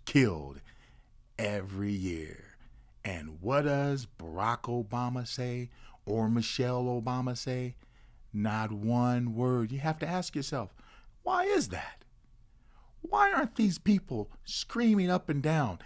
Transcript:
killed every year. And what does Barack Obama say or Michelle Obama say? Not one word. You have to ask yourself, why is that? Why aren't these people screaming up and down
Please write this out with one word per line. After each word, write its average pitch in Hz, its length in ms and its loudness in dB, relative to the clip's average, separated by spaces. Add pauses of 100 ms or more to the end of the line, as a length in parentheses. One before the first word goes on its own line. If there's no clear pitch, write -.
killed 80 560 2 (760)
every 101 540 -2
year. 90 520 -4 (640)
And 80 340 -8
what 131 240 2
does 139 420 0 (120)
Barack 92 460 -2
Obama 120 640 -2
say 123 440 -6 (360)
or 110 220 2
Michelle 123 580 0
Obama 123 520 -2
say? 127 380 -4 (580)
Not 107 400 0
one 120 600 2
word. 123 380 2
You 135 80 -4
have 156 200 -2
to 147 80 -4
ask 180 280 -4
yourself, 143 380 -4 (500)
why 359 220 2
is 392 240 2
that? - 340 -8 (1000)
Why 403 300 4
aren't 330 240 0
these 202 220 2
people 135 520 2 (140)
screaming 214 640 2
up 180 200 0
and 143 120 0
down 143 440 2